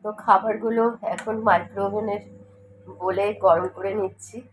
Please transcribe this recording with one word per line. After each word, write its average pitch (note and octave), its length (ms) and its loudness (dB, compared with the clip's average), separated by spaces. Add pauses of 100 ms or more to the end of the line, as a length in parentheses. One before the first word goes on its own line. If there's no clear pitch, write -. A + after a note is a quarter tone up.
তো G#3+ 100 -6
খাবারগুলো A3 720 2 (180)
এখন A3 320 -6 (120)
মাইক্রো G3 400 2
ওভেনে G#3 300 -4 (840)
বলে F#3+ 240 0 (180)
গরম F3+ 220 4 (100)
করে G3 180 -6
নিচ্ছি। G3+ 420 -8 (160)